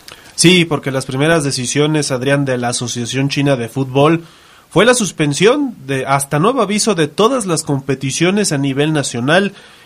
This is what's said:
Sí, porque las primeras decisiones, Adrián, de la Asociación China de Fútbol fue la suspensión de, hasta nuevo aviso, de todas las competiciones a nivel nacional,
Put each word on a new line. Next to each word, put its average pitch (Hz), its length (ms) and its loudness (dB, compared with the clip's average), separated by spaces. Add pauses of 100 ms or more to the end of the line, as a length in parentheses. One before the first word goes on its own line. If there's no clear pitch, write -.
(340)
Sí, 175 300 4
porque 147 260 -4
las 131 140 -4
primeras 147 400 0
decisiones, 143 680 -2
Adrián, 139 360 0
de 131 100 -2
la 123 140 -4
Asociación 123 580 -4
China 139 280 0
de 117 120 -6
Fútbol 139 560 0 (460)
fue 190 160 4
la 247 80 6
suspensión 208 800 0 (120)
de, 131 200 -4
hasta 139 320 0
nuevo 233 240 2
aviso, 208 320 0
de 160 120 0
todas 226 380 0
las 160 200 -2
competiciones 143 880 -2
a 143 60 0
nivel 143 360 0
nacional, 151 600 0 (320)